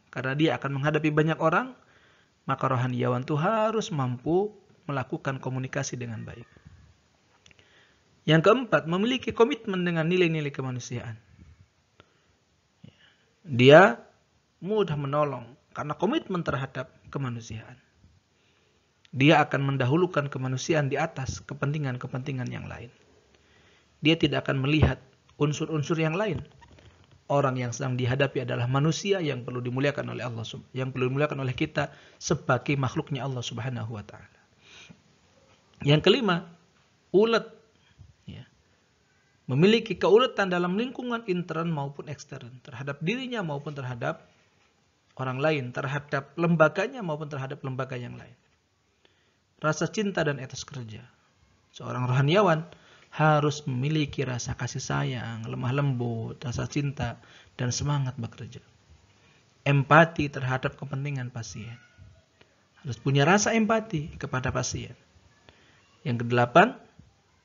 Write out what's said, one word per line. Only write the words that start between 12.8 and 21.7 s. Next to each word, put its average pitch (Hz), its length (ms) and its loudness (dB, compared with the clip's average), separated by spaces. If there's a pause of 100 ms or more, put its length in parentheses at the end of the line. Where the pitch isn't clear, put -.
Dia 156 560 10 (560)
mudah 190 400 -2
menolong 139 560 -2 (160)
karena 147 240 -8
komitmen 202 480 -2
terhadap 139 480 -6 (200)
kemanusiaan. 120 680 -10 (1400)
Dia 147 280 8
akan 139 280 0
mendahulukan 143 560 0
kemanusiaan 131 640 -2
di 139 80 -2
atas 139 480 -6
kepentingan-kepentingan 135 1040 -6